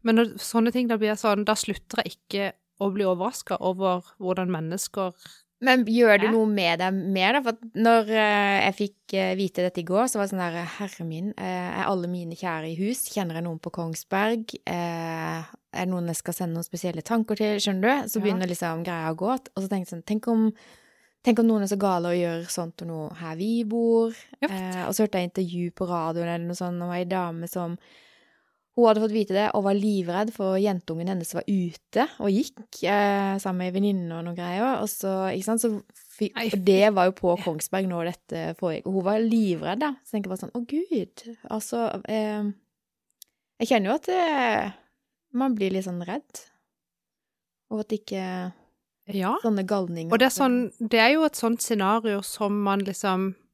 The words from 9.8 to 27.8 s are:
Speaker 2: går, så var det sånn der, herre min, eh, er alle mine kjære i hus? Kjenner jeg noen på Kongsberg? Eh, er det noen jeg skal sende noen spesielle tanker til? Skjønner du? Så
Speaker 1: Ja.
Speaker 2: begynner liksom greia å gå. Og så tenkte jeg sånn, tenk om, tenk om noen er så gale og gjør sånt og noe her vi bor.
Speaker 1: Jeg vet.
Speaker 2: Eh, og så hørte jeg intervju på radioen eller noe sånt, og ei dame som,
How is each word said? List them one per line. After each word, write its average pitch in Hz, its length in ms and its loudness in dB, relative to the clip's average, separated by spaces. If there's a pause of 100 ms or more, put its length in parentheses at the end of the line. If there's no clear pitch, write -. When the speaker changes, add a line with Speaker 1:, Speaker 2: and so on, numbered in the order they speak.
Speaker 2:
går, 214 240 2
så 214 80 -2
var 202 80 0
det 202 60 -6
sånn 185 100 -4
der, 170 220 -4
herre 185 420 -10
min, 165 300 -6
eh, 180 420 -6
er 185 80 -4
alle 180 240 -2
mine 170 240 -8
kjære 160 380 -6
i - 20 -8
hus? 208 380 -2
Kjenner 170 220 -4
jeg 170 100 -4
noen 165 180 -6
på 170 80 -8
Kongsberg? 196 840 -4 (100)
Eh, 165 720 -6 (340)
er 185 120 -4
det - 20 -2
noen 180 200 -2
jeg 165 100 -4
skal - 160 -6
sende 170 220 -4
noen 165 120 -6
spesielle 165 340 -6
tanker 220 360 0
til? 214 220 0
Skjønner 196 220 0 (220)
du? 220 60 -8
Så 220 100 -2
Speaker 1:
Ja. 196 60 -2
Speaker 2:
begynner 185 220 0
liksom 170 360 -4
greia 165 300 -4
å - 20 -2
gå. 185 160 -2
Og 262 320 -6
så 190 60 -6
tenkte 190 220 -2
jeg 170 120 -12
sånn, - 20 -18
tenk 214 220 -2
om, 220 240 4 (720)
tenk 233 160 4
om 233 80 6
noen 220 160 4
er 190 80 -2
så 202 80 0
gale 180 320 2
og 175 80 2
gjør 170 320 0
sånt 165 300 -6
og 170 80 -8
noe 156 260 -8
her 160 220 -10
vi 226 260 0
bor. 226 480 4 (300)
Speaker 1:
Jeg 294 80 -2
vet. 185 260 -6
Speaker 2:
Eh, 180 100 -4
og - 80 -2
så 214 140 2
hørte 190 140 0
jeg 175 100 -4
intervju 175 400 -2
på 185 160 -6
radioen 170 400 -2
eller 170 180 -4
noe 175 140 -6
sånt, 175 240 -4
og 175 80 -4
ei 180 140 -2
dame 170 420 -4
som, 175 300 -6 (1000)